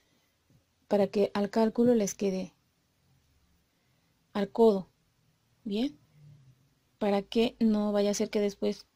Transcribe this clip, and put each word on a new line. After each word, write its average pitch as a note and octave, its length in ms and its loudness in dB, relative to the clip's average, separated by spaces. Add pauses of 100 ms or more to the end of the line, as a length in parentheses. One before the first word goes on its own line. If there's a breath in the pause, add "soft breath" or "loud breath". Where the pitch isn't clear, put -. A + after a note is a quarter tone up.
(880 soft breath)
para G3+ 200 2
que G3+ 260 0
al G3+ 160 -2
cálculo A#3 460 2
les G3+ 200 -2
quede F#3 380 -6 (1800)
al G3+ 180 -4
codo, G#3+ 400 2 (760)
¿bien? A3+ 340 -4 (1000)
Para G3+ 240 0
que A3+ 380 -2
no G#3+ 320 0
vaya G3+ 200 0
a - 20 -2
ser G#3 160 -2
que A3 100 -2
después, G#3 560 -4